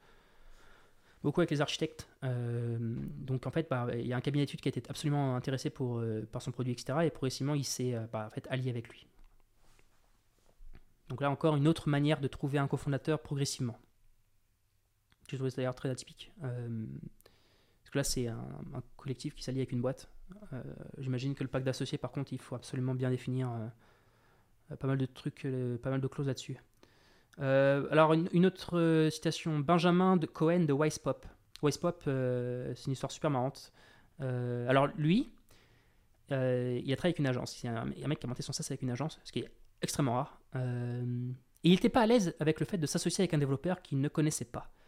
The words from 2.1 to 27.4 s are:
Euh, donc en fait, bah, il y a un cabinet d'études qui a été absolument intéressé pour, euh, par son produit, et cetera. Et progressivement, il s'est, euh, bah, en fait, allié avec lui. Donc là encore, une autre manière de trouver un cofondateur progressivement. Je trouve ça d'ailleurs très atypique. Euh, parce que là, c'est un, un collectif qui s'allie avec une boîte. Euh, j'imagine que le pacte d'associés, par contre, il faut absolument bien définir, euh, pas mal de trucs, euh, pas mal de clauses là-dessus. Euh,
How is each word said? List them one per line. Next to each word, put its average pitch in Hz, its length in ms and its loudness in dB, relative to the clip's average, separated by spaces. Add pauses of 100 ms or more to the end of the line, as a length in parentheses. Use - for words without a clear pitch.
Euh, 120 560 -2
donc 131 680 -4
en 131 40 -4
fait, 160 180 -2
bah, 123 240 0
il 120 140 -2
y 120 40 -2
a 123 60 -2
un 127 40 -2
cabinet 143 240 2
d'études - 140 -8
qui - 80 -2
a 131 40 2
été - 180 -6
absolument 143 480 0
intéressé 135 320 -2
pour, 120 300 -2
euh, 110 300 -2
par 127 120 -6
son 131 100 -6
produit, 123 220 -2
et 120 40 -4
cetera. 156 280 0
Et 147 40 4
progressivement, 135 460 -2
il 135 100 0
s'est, 127 300 -2
euh, 110 160 -4
bah, 110 160 -4
en - 20 -14
fait, - 200 -10
allié 131 200 -2
avec 117 200 -6
lui. - 180 -20 (2000)
Donc 127 100 -8
là 139 100 0
encore, 151 280 2
une 139 100 4
autre 160 220 2
manière 143 320 2
de 135 80 -2
trouver 143 300 -2
un 139 80 0
cofondateur 143 540 -2
progressivement. 139 560 -4 (1500)
Je 139 60 -6
trouve 131 140 -2
ça - 80 -6
d'ailleurs 127 180 0
très 139 140 -4
atypique. - 420 -8 (120)
Euh, 117 420 -4 (960)
parce - 100 -20
que 139 60 -4
là, 139 80 0
c'est 123 220 -2
un, 117 200 -8 (260)
un 127 80 -6 (140)
collectif 139 400 -8
qui - 80 -14
s'allie 131 160 -4
avec 127 140 -2
une 120 80 0
boîte. 127 280 -4 (440)
Euh, 123 100 -10 (340)
j'imagine 131 380 -2
que - 80 -6
le 127 60 -4
pacte 131 160 -2
d'associés, 135 320 -2
par - 140 -6
contre, 139 200 -6
il 131 80 -8
faut - 160 -10
absolument 131 400 -2
bien 127 140 0
définir, 127 420 -2 (1200)
euh, 143 60 -8
pas 135 100 -4
mal 135 100 2
de 131 80 2
trucs, - 380 -10
euh, 127 340 -2
pas 131 120 -6
mal 135 100 0
de 131 80 -2
clauses 139 200 -4
là-dessus. 131 300 -6 (800)
Euh, 139 500 4